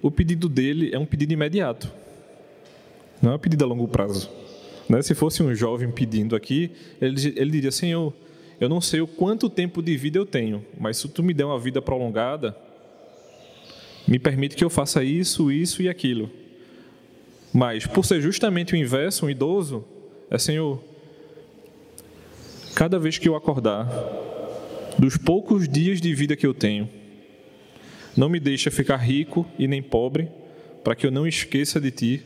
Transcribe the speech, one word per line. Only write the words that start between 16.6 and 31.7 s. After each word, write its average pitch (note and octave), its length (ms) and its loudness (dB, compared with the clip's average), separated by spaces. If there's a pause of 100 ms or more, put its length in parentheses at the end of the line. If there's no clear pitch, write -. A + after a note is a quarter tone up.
Mas, A#2+ 340 2
por F#3+ 180 2
ser F3 160 2
justamente F3 520 0
o F3+ 40 2
inverso, D3 500 0
um C#3+ 40 0
idoso, C#3 540 -2 (460)
é, A#2 80 0
"Senhor, D3+ 440 -2 (1900)
cada F3 240 2
vez D#3+ 200 0
que - 100 4
eu D#3+ 60 4
acordar, B2 540 0 (1080)
dos C3 200 6
poucos F#3 520 2
dias E3 320 2
de E3+ 120 0
vida D3 220 0
que C#3+ 100 -2
eu C3+ 80 4
tenho, G#2 360 0 (1300)
não C3+ 120 4
me E3+ 120 0
deixa C#3 280 0
ficar C#3 280 2
rico C#3+ 500 0 (100)
e C3+ 120 0
nem C#3 120 0
pobre, C3+ 480 -2 (540)
para A#2 140 0
que - 100 -2
eu C3 40 2
não C3+ 140 0
esqueça D3+ 560 -2